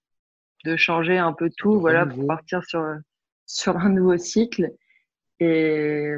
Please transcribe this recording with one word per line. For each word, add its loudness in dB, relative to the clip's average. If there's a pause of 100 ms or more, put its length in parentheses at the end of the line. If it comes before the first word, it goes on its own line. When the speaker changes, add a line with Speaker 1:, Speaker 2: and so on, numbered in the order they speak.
(640)
Speaker 1:
de -2
changer 0
un 0
peu -2
tout, 2
Speaker 2:
De 4
Speaker 1:
voilà, 4
Speaker 2:
renouveau. -4
Speaker 1:
pour -2
partir -4
sur, -6 (600)
sur -4
un 2
nouveau 4
cycle. -2 (680)
Et 0